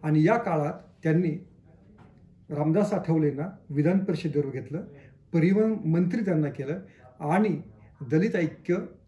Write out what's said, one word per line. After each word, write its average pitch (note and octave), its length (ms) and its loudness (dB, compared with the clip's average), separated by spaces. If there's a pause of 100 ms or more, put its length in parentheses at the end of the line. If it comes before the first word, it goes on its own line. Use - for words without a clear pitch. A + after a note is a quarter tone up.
आणि D#3 240 4
या A3+ 100 4
काळात D#3+ 360 -2 (300)
त्यांनी E3 440 0 (1040)
रामदास D#3+ 420 0
आठवलेंना D#3+ 560 0 (220)
विधान D3+ 280 2
परिषदेवर D3+ 520 -2
घेतलं, C3 320 -10 (500)
परिवहन G3 420 4 (100)
मंत्री F3 400 2
त्यांना D#3 240 0
केलं C#3+ 300 -6 (420)
आणि E3 420 0 (480)
दलित F#3 260 2
ऐक्य E3+ 380 -2 (340)